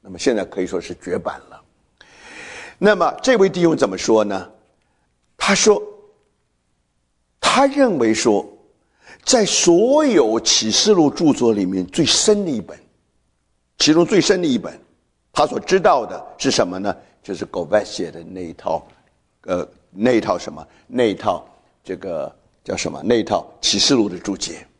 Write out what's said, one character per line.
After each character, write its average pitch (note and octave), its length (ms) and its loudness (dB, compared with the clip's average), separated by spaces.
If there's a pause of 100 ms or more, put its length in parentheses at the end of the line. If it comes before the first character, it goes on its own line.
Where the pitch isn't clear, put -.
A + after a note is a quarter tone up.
那 G2 100 -20
么 F2+ 80 -16
现 B2+ 160 0
在 G2 100 -2
可 - 160 -10
以 F#2 60 -2
说 F2 140 -6
是 F2+ 200 -14
绝 F2 160 -8
版 E2+ 320 -8
了。 - 140 -20 (1120)
那 G3+ 200 4
么 E3+ 260 0
这 B3+ 140 4
位 G3 120 4
弟 F3+ 140 -2
兄 D#3+ 140 4
怎 C3 120 0
么 F#2+ 80 -6
说 A2 280 4
呢？ F#2+ 260 -6 (880)
他 - 180 0
说， G#3 260 4 (1600)
他 - 260 2
认 C4+ 320 2
为 A2+ 140 2
说， A2 320 2 (800)
在 A3 220 2
所 A3+ 580 4
有 C3 360 2
启 - 320 0
示 G#3 200 2
录 E3 160 4
著 D3 240 2
作 A#2 200 2
里 G2+ 120 0
面 F#2 220 -4
最 D#3 180 -2
深 G#3 400 0
的 E3+ 60 -4
一 A#2 100 -4
本， D#2 160 -16 (1040)
其 D3+ 140 2
中 E3 120 4
最 G3 160 0
深 F3+ 220 0
的 E3 60 -2
一 B2 100 0
本， F2 180 -10 (560)
他 C#3+ 140 0
所 - 140 -6
知 F#3+ 180 0
道 D#3+ 260 2
的 F2+ 160 -12 (160)
是 C3+ 140 -2
什 A2+ 160 0
么 F#2 140 -8
呢？ G2 120 -4 (300)
就 G2+ 100 -12
是 F#2 140 -10
Govet F#2 380 -2
写 - 260 -10
的 E2+ 140 -18
那 F#2 160 -14
一 E2 140 -12
套， - 300 -8 (580)
呃， F2+ 220 -4 (280)
那 G#2+ 180 0
一 A#2 100 2
套 F#2+ 160 -2
什 - 160 -12
么？ D2+ 140 -18 (220)
那 B2 160 0
一 G#2 100 2
套 F#2 320 -4 (380)
这 F#2 140 -10
个 D#2 360 -10 (300)
叫 F#2 120 -6
什 E2 140 -6
么？ C#2 140 -14
那 A2+ 100 2
一 A2+ 80 0
套 F#2 260 -4 (120)
启 - 180 -2
示 - 160 2
录 A2 140 2
的 F2+ 100 -10
注 F#2+ 180 -8
解。 - 300 -14 (140)